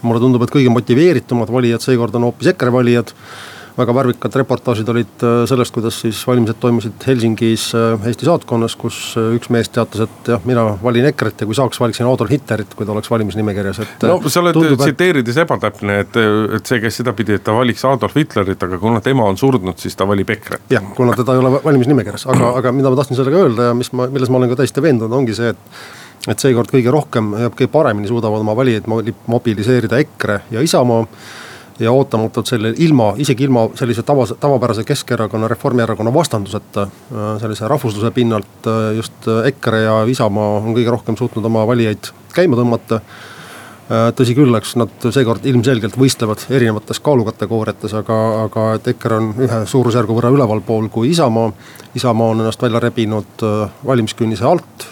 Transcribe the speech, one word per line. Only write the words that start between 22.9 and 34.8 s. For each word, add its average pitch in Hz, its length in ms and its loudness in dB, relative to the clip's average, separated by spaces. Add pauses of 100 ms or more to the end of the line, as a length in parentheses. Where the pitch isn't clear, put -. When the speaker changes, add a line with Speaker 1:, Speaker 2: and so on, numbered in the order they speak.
Speaker 1:
ma 127 80 2
tahtsin 131 240 -2
sellega 160 240 2
öelda 120 240 2
ja 120 80 0
mis 123 160 -4
ma, 127 160 -2
milles 131 200 -2
ma 127 120 4
olen 120 140 2
ka 139 80 0
täiesti 135 180 -2
veendunud, 120 400 0
ongi 110 160 -2
see, 117 160 -2
et, - 280 -20 (520)
et 139 140 0
seekord 117 260 2
kõige 123 160 4
rohkem 123 400 0 (140)
ja 120 100 -2
kõige - 160 -2
paremini 110 400 0
suudavad 110 320 0
oma 107 160 0
valijaid 113 320 0
mo-, 113 140 -2 (260)
mobiliseerida 117 720 0
ekre 101 480 -4
ja 117 160 -2
Isamaa. 123 400 2 (720)
Ja 113 160 2
ootamatult 113 560 0
selle 110 220 0 (100)
ilma, 127 300 4 (100)
isegi 131 240 0
ilma 117 220 2 (100)
sellise 117 240 -2
tavas-, 127 300 0 (100)
tavapärase 117 400 0